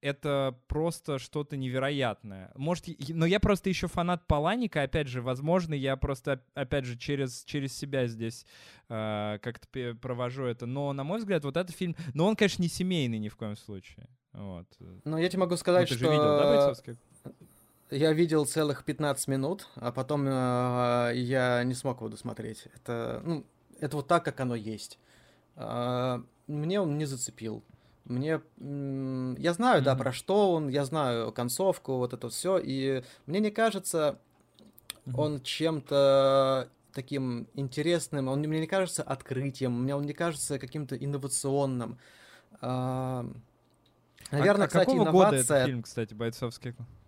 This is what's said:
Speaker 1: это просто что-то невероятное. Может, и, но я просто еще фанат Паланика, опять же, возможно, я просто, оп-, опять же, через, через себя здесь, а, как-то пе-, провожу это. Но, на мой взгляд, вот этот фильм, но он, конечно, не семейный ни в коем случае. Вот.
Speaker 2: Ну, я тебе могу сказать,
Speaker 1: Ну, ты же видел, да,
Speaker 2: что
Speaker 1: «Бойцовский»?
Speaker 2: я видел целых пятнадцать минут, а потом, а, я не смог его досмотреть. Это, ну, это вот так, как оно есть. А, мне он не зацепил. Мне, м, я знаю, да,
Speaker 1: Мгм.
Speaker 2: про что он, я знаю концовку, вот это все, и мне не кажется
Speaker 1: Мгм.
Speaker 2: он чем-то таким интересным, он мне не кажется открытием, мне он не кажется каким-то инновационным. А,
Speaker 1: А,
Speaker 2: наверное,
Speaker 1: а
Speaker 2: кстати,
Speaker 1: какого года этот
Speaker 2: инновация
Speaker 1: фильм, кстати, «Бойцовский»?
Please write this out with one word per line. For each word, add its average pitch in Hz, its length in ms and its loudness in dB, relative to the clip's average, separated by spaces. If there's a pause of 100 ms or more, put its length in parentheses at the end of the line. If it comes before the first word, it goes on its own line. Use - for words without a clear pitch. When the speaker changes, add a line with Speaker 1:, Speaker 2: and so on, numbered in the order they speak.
Speaker 1:
это 139 640 -2
просто 156 520 -2
что-то 143 380 -6
невероятное. 127 1000 -2
Может, 165 320 -4
и, 160 260 -8
но 165 100 2
я 190 160 4
просто 196 300 2
еще 180 180 -2
фанат 175 380 -2
Паланика, 165 560 0
опять 139 260 -2
же, 123 140 -6
возможно, 156 500 0
я 135 240 -2
просто, 139 380 -2
оп-, 131 80 -14 (120)
опять 139 300 -2
же, 120 140 -8
через, 135 460 -4
через 139 300 -6
себя 135 320 -2
здесь, 113 380 -6 (460)
а, 107 480 -4
как-то - 300 -10
пе-, 123 260 -6
провожу 123 500 -6
это. 120 220 -4
Но, 139 260 -2
на 139 120 -4
мой 190 160 -4
взгляд, 196 240 0
вот 139 120 -2
этот 175 180 -4
фильм, 175 220 -4 (160)
но 156 140 4
он, 214 100 4
конечно, 196 240 2
не 175 80 2
семейный 156 500 0
ни 107 120 -6
в - 80 -20
коем 104 180 -8
случае. - 520 -16 (260)
Вот. 95 320 -12 (380)
Speaker 2:
Ну, 156 120 -4
я 170 140 2
тебе 185 100 -2
могу 180 160 2
сказать, 180 320 4
Speaker 1:
Ну, 139 60 0
ты - 20 -
же 120 100 2
видел, 151 280 6
да, 143 100 6
Speaker 2:
что 143 40 6
Speaker 1:
«Бойцовский»? 143 480 2 (920)
Speaker 2:
я 151 220 4
видел 156 320 4
целых 147 400 -2
пятнадцать 143 440 -2
минут, 139 480 -2
а 120 160 -4
потом, 135 360 0
а, 123 840 2
я 123 520 2
не 127 100 0
смог 131 260 -4
его 110 100 -6
досмотреть. 110 640 -10
Это, 117 500 -6
ну, 160 200 -4 (360)
это 151 160 -4
вот 143 100 -4
так, 170 180 4
как 139 160 -4
оно 123 140 -2
есть. 107 440 -10 (580)
А, 123 680 -2 (240)
мне 151 340 -2
он 151 180 0
не 151 80 -2
зацепил. 113 560 -8 (440)
Мне, 151 360 -2 (180)
м, 135 760 -6
я 165 160 0
знаю, 180 280 4
да, 135 100 4
Speaker 1:
Мгм. 127 80 2
Speaker 2:
про 131 120 0
что 196 400 2
он, 156 160 0
я 139 160 0
знаю 123 480 0
концовку, 135 640 0
вот 123 160 -2
это 123 160 -8
все, 180 340 0
и 135 400 -2 (240)
мне 131 140 -2
не 214 100 2
кажется 190 680 0 (880)
Speaker 1:
Мгм. 127 120 -6
Speaker 2:
он 151 240 0
чем-то 135 1300 4 (240)
таким 131 600 -4
интересным, 147 760 -2
он 139 120 0
мне 156 200 0
не 160 60 -2
кажется 185 360 0
открытием, 127 680 -4 (100)
мне 135 140 0
он 143 80 -2
не 147 80 -4
кажется 151 460 -4
каким-то 135 380 -8
инновационным. 135 1000 -2 (640)
А, 127 640 -2 (1040)
Speaker 1:
А, 143 60 -2
Speaker 2:
наверное, 196 300 6
Speaker 1:
а - 20 -2
Speaker 2:
кстати, 185 220 4
Speaker 1:
какого 247 160 6
года 180 300 8
этот 127 100 2
Speaker 2:
инновация 139 180 4
Speaker 1:
фильм, 127 180 -2
кстати, 113 320 -6
«Бойцовский»? 117 600 -6 (340)